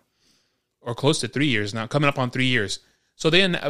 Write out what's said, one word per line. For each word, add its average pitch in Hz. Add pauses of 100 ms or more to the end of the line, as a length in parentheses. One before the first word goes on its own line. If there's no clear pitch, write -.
(800)
or 120
close 151
to -
three 135
years 107
now, 110
coming 147
up 143
on 123
three 127
years. 113 (360)
So -
they 170
an-, 180 (100)